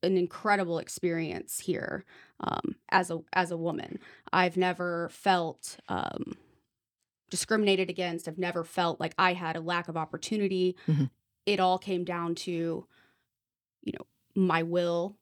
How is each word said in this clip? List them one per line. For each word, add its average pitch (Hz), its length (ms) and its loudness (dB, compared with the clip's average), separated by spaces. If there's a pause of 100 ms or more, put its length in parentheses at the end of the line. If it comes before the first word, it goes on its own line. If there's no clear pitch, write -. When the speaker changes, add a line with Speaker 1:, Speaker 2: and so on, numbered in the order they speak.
Speaker 1:
an 185 160 4
incredible 180 600 0
experience - 800 -4
here, - 440 -4 (360)
um, - 360 -4 (140)
as 180 200 4
a, 165 100 -4 (120)
as 180 180 0
a 175 60 -4
woman. - 420 -4 (320)
I've 180 280 4
never 175 520 0
felt, - 680 0 (100)
um, - 460 -4 (960)
discriminated 196 600 2
against. 170 380 -4
I've 160 100 -10
never 175 260 -2
felt 170 360 0
like 160 180 -4
I 185 160 4
had 165 220 -4
a 165 40 -4
lack 170 280 -2
of 165 80 -4
opportunity. 185 800 0 (100)
Speaker 2:
Mm-hmm. 147 180 4 (420)
Speaker 1:
It 202 140 2
all 185 180 4
came 180 260 -2
down 170 320 -4
to, 165 500 -4 (960)
you - 160 -8
know, - 80 -16 (280)
my 175 280 6
will 170 600 0